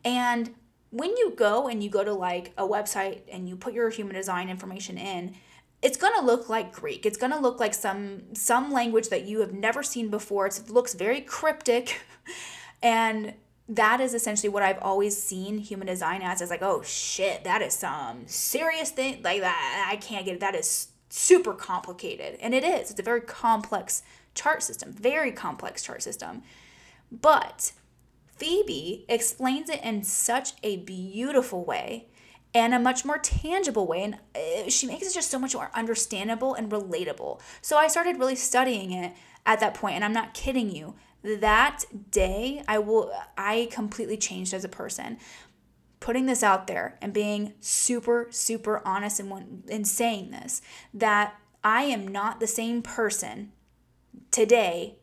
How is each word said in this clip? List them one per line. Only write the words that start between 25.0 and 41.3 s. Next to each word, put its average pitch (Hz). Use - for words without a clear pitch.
complex -
chart -
system. -
But -
Phoebe 269
explains 254
it 311
in 208
such 254
a 202
beautiful 190
way 113
and 233
a 247
much 247
more 294
tangible 311
way. 175
And, 214
uh, 170
she -
makes 320
it 359
just -
so 269
much 262
more -
understandable 226
and 220
relatable. 175
So -
I 311
started 339
really 262
studying 247
it 180
at 220
that 214
point, 185
and 202
I'm 214
not 226
kidding 247
you. 151
That 214